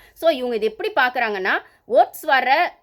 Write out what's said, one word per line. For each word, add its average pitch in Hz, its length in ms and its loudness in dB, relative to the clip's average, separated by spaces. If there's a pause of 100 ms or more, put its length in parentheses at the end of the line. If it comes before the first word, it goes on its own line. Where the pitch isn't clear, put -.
(140)
So, 330 160 0
இவங்க 247 260 -2
இது 214 100 -2
எப்படி 381 280 -6
பார்க்கறாங்கன்னா, 233 580 0 (360)
ஓட்ஸ் 294 380 2
வர, 277 560 2